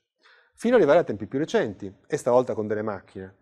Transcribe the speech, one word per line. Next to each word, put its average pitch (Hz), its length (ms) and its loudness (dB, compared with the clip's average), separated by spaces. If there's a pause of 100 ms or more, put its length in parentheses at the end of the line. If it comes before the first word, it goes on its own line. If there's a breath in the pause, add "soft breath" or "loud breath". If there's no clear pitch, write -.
(540 soft breath)
Fino 240 200 -2
ad 233 60 8
arrivare 156 200 6
a 151 40 0
tempi 107 220 -8
più 135 120 -6
recenti, 135 540 -4 (140)
e 156 100 -6
stavolta 123 380 2
con 107 120 -4
delle 104 160 -4
macchine. 95 600 -10